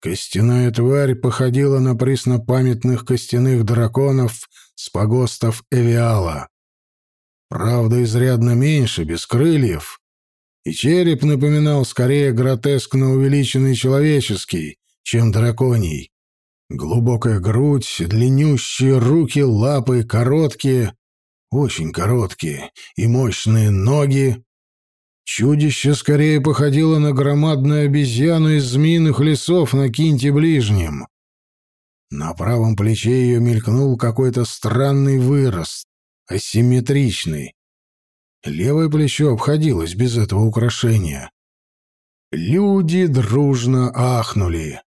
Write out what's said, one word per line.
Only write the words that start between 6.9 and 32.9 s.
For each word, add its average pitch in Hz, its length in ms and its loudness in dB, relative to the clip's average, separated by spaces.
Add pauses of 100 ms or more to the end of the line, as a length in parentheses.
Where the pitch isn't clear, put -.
Правда, 117 560 0
изрядно 120 480 0
меньше, 123 540 0
без 85 200 -6
крыльев, 127 760 0 (640)
и 147 80 -8
череп 165 520 0
напоминал 147 600 2
скорее 139 460 0
гротескно 131 800 0
увеличенный 135 640 2
человеческий, 127 1000 -2 (260)
чем 117 280 0
драконий. 110 800 0 (580)
Глубокая 117 680 -2
грудь, 117 600 0
длиннющие 131 1000 0
руки, 143 420 2
лапы, 127 600 0
короткие, 131 920 0 (560)
очень 113 420 -4
короткие 90 800 -4 (240)
и 113 120 0
мощные 117 640 2
ноги. 135 720 0 (800)
Чудище 147 720 0
скорее 147 460 2
походило 147 580 2
на 147 120 2
громадную 147 720 2
обезьяну 147 640 2
из 147 160 2
змеиных 151 540 2
лесов 156 540 0
на 139 180 2
Кинте 143 400 0
Ближнем. 107 760 0 (1040)
На 76 220 -8
правом 113 420 0
плече 110 520 0